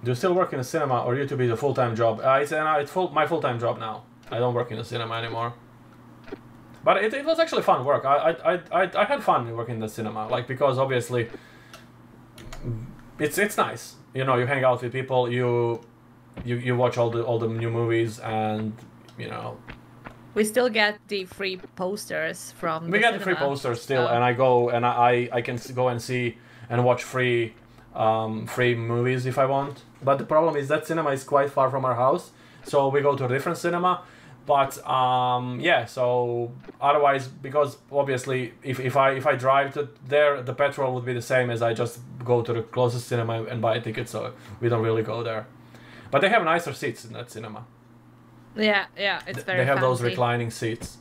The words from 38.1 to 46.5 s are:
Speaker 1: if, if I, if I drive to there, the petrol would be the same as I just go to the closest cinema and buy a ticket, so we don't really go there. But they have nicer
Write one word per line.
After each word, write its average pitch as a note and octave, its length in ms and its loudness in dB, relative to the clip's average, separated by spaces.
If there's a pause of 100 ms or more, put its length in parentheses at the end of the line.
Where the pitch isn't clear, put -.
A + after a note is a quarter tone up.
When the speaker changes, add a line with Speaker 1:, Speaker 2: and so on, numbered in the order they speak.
Speaker 1:
if, C3 180 -4
if C3 160 0
I, C3+ 160 6
if C3 140 -2
I C#3+ 100 4
drive C3+ 380 2
to C#3+ 140 -4 (200)
there, C#3+ 340 4
the B2 120 -6
petrol C3+ 400 0
would B2 100 -4
be B2 80 -4
the A#2+ 100 -4
same B2+ 280 2
as A2+ 100 -2
I A#2 140 2
just A#2 260 -4 (240)
go A#2+ 180 4
to A#2+ 100 -4
the A#2 100 -2
closest B2 440 0
cinema A#2 380 -2
and A#2 160 -6
buy A2+ 160 2
a A#2+ 40 -4
ticket, A#2 280 -6
so A2+ 240 -8 (280)
we A#2+ 80 2
don't A#2 140 2
really A2+ 200 2
go A#2 200 -4
there. A2 240 -6 (640)
But C#3 120 4
they G3 80 4
have A3 140 6
nicer E3 280 0